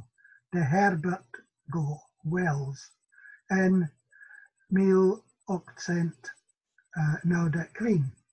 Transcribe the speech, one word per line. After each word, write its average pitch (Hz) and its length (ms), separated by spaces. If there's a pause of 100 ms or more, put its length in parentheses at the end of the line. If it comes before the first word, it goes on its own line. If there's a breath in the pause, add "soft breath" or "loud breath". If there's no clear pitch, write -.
(540 soft breath)
de 175 100
Herbert 180 800 (320)
G. 165 100 (400)
Wells 147 600 (640 loud breath)
en 190 400 (840 loud breath)
mil 190 320 (440)
okcent 175 840 (960)
naŭdek 170 480
kvin. 196 340 (260)